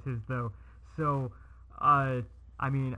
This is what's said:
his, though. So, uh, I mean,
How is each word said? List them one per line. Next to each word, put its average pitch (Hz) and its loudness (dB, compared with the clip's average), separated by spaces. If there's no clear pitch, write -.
his, 123 -2
though. 120 -2
So, 139 2
uh, 135 6
I 135 0
mean, 135 0